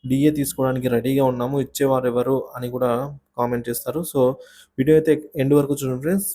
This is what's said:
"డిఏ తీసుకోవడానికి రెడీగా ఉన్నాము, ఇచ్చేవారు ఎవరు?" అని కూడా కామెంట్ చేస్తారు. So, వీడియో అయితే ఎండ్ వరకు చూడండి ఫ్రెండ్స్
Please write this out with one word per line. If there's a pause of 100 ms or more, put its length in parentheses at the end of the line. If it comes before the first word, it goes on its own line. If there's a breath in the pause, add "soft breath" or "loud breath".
"డిఏ
తీసుకోవడానికి
రెడీగా
ఉన్నాము,
ఇచ్చేవారు
ఎవరు?" (160)
అని
కూడా (480)
కామెంట్
చేస్తారు. (100)
So, (560 loud breath)
వీడియో
అయితే (300)
ఎండ్
వరకు
చూడండి
ఫ్రెండ్స్